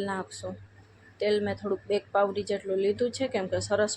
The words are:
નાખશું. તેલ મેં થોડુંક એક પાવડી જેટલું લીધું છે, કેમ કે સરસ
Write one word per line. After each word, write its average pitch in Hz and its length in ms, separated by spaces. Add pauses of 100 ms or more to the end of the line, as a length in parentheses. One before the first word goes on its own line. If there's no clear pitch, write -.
(100)
નાખશું. 190 440 (680)
તેલ 208 240
મેં 202 160
થોડુંક 190 220 (140)
એક 202 180
પાવડી 202 360
જેટલું 196 340
લીધું 214 320
છે, 269 160
કેમ 190 200
કે 180 60 (100)
સરસ 208 280